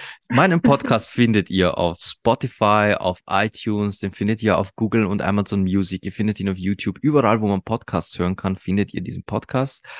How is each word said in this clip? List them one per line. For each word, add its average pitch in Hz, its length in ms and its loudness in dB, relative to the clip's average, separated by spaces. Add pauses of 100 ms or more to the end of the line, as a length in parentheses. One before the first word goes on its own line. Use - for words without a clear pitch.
(280)
Meinen 170 320 4
Podcast 135 520 2
<laughs> - 0 -
findet 113 400 2
ihr 92 260 2
auf 85 220 -2
Spotify, 107 1000 2
auf 90 220 -4 (100)
iTunes, 104 680 -2
den 95 140 -6
findet 107 280 -2
ihr 107 160 2
auf 98 180 -4
Google 110 300 0
und 98 160 -2
Amazon 101 400 0
Music, 92 420 -2
ihr 98 80 -8
findet 104 280 -4
ihn 98 100 -2
auf 92 80 -4
YouTube. 98 420 -4
Überall, 120 420 4
wo 107 60 0
man 98 140 0
Podcasts - 560 -4
hören 90 180 0
kann, 95 200 -4
findet 95 400 -2
ihr - 60 -6
diesen 90 220 -10
Podcast. - 640 -6 (140)